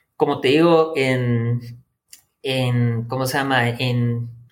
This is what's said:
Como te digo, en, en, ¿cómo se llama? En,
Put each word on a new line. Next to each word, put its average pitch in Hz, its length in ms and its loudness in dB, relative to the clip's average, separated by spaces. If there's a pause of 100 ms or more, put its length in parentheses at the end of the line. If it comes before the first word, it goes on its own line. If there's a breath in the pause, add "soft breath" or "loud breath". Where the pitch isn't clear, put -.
(160 loud breath)
Como 143 260 -2
te 131 80 2
digo, 160 460 4
en, 120 880 -2 (600)
en, 123 640 0
¿cómo 131 200 -4
se 131 120 -2
llama? 131 320 0
En, 120 600 -2 (220)